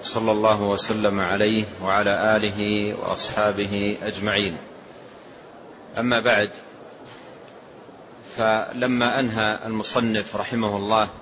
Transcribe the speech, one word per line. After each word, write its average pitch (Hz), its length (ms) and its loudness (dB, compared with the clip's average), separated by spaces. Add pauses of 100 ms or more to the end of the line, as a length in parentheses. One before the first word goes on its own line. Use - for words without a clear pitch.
صلى 113 260 0
الله 107 300 4
وسلم 101 580 2
عليه 104 460 2 (180)
وعلى 101 520 2
آله 104 580 0
وأصحابه 101 1080 -2
أجمعين. 98 540 -2 (1400)
أما 120 220 2
بعد، 107 300 4 (1900)
فلما 120 840 2
أنهى 110 460 0
المصنف 110 680 -2
رحمه 104 420 -2
الله 104 320 2 (120)